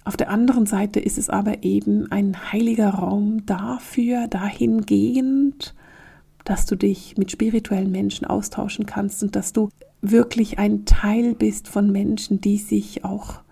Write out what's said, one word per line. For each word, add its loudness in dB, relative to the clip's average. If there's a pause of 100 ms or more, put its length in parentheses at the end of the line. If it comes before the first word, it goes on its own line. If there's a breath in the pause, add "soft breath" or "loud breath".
Auf -6
der -2
anderen 4
Seite 0
ist -2
es -4
aber -2
eben 0
ein -2
heiliger 2
Raum 0
dafür, -2
dahingehend, 0 (720 soft breath)
dass 2
du 0
dich -2
mit 0
spirituellen 0
Menschen -2
austauschen -4
kannst -6
und -2
dass -4
du 2 (320)
wirklich 2
ein 0
Teil 4
bist -2
von 2
Menschen, -2
die 2
sich -4
auch -8 (100)